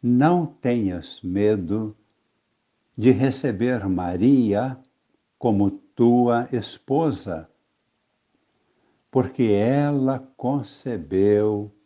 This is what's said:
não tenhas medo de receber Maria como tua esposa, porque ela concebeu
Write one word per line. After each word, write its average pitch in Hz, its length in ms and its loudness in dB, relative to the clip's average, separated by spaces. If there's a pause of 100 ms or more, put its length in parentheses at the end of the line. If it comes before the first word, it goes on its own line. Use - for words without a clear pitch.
não 147 440 2
tenhas 107 760 -4
medo 104 760 -2 (1000)
de 123 140 4
receber 120 760 -2
Maria 104 880 0 (600)
como 101 320 0
tua 120 800 0
esposa, 120 960 -6 (1600)
porque 131 320 0
ela 131 760 2 (160)
concebeu 104 1400 0 (140)